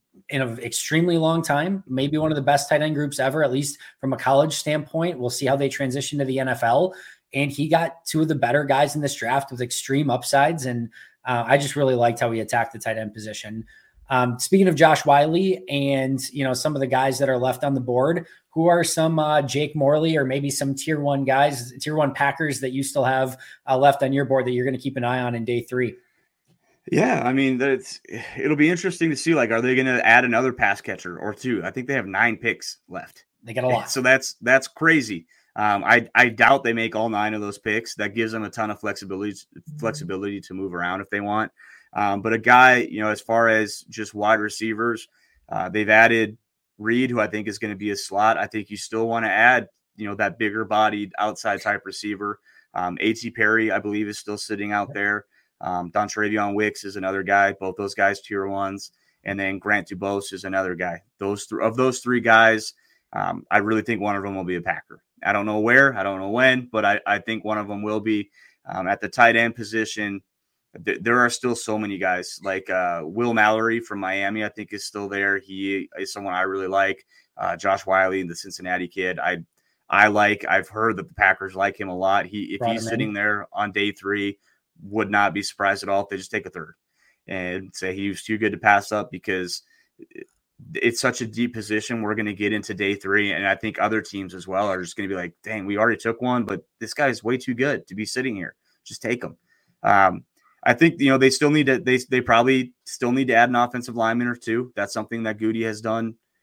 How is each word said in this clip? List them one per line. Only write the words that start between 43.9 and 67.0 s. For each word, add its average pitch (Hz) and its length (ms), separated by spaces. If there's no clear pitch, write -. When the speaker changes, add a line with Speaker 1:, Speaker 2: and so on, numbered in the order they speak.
Speaker 2:
wide 107 260
receivers, 110 680
uh, 92 220
they've 104 200
added 110 480
Reed, 120 320
who 120 100
I 107 60
think 107 200
is 104 120
gonna 104 160
be 104 160
a 101 40
slot. 101 420
I 98 100
think 104 220
you 104 60
still 113 320
wanna 117 200
add, 113 420
you 107 100
know, 104 100
that 101 240
bigger 107 260
bodied 104 520
outside 104 440
type 104 240
receiver. 101 560
Um, 90 260
A 110 140
T 113 160
Perry, 110 420
I 101 80
believe, 104 300
is 104 80
still 104 220
sitting 104 340
out 104 200
there. 104 340
Um, 90 300
Dontrevion 104 640
Wicks 104 280
is 98 120
another 95 280
guy. 101 300
Both 95 240
those 98 160
guys 101 260
tier 98 280
ones. 98 440
And 98 160
then 98 200
Grant 101 280
Dubose 98 460
is 92 100
another 95 320
guy. 90 280
Those 101 260
th-, - 160
of 113 160
those 131 220
three 123 200
guys, 113 540
um, - 360
I 104 100
really 107 240
think 110 180
one 101 160
of 95 60
them 98 120
will 95 80
be 90 120
a 87 60
Packer. - 420
I 98 80
don't 104 140
know 107 140
where, 123 360
I 98 80
don't 98 160
know 98 120
when, 127 380
but 107 140
I, 101 220